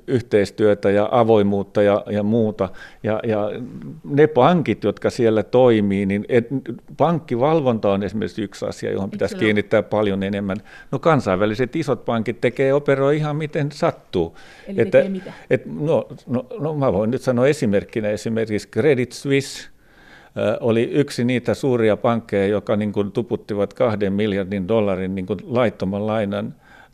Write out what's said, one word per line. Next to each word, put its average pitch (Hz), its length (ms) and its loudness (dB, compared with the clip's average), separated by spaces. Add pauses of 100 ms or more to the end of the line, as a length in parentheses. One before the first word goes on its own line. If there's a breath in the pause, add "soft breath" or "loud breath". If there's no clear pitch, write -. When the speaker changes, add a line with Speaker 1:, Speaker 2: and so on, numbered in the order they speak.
Speaker 1:
yhteistyötä 104 840 2
ja 101 200 2
avoimuutta 104 680 4
ja, 101 280 4
ja 104 140 -2
muuta. 107 460 0 (340 loud breath)
Ja, 110 240 -2
ja 104 240 0 (520)
ne 147 240 4
pankit, 151 560 2
jotka 104 260 0
siellä 110 340 2
toimii, 104 600 4
niin 101 240 -2
et-, 120 200 2 (480)
pankkivalvonta 135 960 0
on 98 120 0
esimerkiksi 98 380 -6
yksi 104 240 -8
asia, 104 260 -6
johon 101 200 -4
pitäisi 101 220 -4
Speaker 2:
Eikö 190 60 -10
se 110 60 0
ole? - 20 4
Speaker 1:
kiinnittää 104 360 2
paljon 101 400 0
enemmän. 101 340 -4 (340 loud breath)
No 139 80 -6
kansainväliset 110 760 0
isot 143 300 -2
pankit 117 360 -4
tekee, 135 320 0
operoi 143 440 0
ihan 151 180 -2
miten 151 360 -4
sattuu. - 680 -4 (300 loud breath)
Speaker 2:
Eli 202 140 -2
Speaker 1:
Että, 214 160 4
Speaker 2:
tekee 196 120 4
mitä? 185 240 -8 (160)
Speaker 1:
et, 131 160 0
no, 147 420 -2 (200)
no, 127 180 -4 (140)
no 156 140 -4
mä 135 200 0
voin 107 180 0
nyt 127 100 -4
sanoa 123 260 2
esimerkkinä, 107 640 0
esimerkiksi 110 580 -4
Credit 123 440 0
Suisse, - 580 -4 (680 loud breath)
ö, 107 220 0
oli 113 320 2
yksi 143 340 0
niitä 120 280 0
suuria 113 440 2
pankkeja, 107 500 0
joka 104 280 0
niin 104 160 -2
kuin 101 200 -2
tuputtivat 101 640 -4
kahden 104 400 0
miljardin 98 540 -2
dollarin 98 480 0
niin 92 100 -6
kuin 98 180 -6
laittoman 107 640 -2
lainan, 107 480 -4 (380 loud breath)